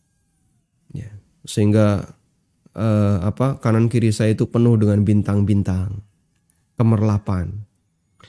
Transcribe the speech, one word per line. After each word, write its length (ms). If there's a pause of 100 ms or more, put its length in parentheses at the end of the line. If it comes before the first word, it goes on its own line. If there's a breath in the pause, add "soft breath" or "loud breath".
(920)
Ya, 200 (360)
sehingga, 600 (680)
eh, 480
apa, 400
kanan 240
kiri 240
saya 240
itu 120
penuh 300
dengan 260
bintang-bintang, 1040 (720)
kemerlapan, 880 (600 soft breath)